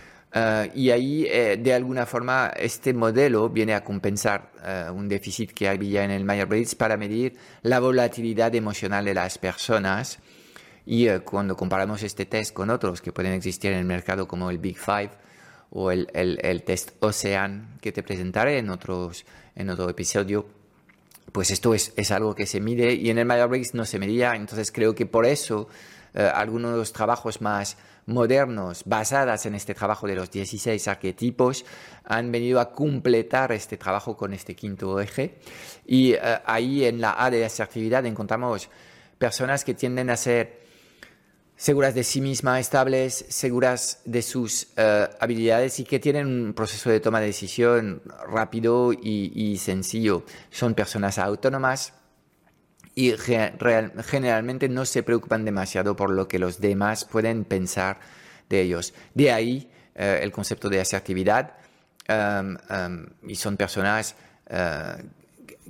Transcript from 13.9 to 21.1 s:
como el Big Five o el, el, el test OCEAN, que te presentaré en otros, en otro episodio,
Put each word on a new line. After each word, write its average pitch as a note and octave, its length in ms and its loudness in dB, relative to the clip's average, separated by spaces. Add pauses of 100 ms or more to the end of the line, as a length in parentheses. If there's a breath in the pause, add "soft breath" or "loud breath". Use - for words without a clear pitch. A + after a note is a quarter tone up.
como F2+ 240 -6
el F2 80 -4
Big F2+ 180 -6
Five G2+ 360 -2 (580 loud breath)
o F#2 220 -2
el, F2+ 220 0
el, F2+ 280 0
el F2 220 -2
test - 340 -4
OCEAN, G2+ 840 -2
que G#2 120 -6
te G2+ 100 -8
presentaré G#2 560 0
en A2 120 -4
otros, F2+ 540 -8 (300 loud breath)
en F#2+ 160 -6
otro F2+ 180 -4
episodio, G2+ 600 -2 (840)